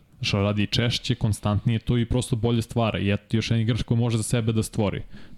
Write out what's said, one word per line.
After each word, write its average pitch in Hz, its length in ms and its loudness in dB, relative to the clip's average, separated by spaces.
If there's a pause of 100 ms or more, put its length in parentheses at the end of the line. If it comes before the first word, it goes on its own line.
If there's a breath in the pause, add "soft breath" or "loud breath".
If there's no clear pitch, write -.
(200)
Što - 180 0
radi 101 280 2
češće, - 480 0
konstantnije 107 640 0
to 123 200 0
i 117 80 2
prosto 123 300 0
bolje 117 260 2
stvara. 110 360 0
I 98 120 0
eto, 104 260 0
još 110 140 0
jedan 117 120 2
igrač 110 200 0
koji 117 160 0
može 117 180 2
za 110 60 0
sebe 113 300 0
da 110 100 0
stvori. - 400 -2 (360 loud breath)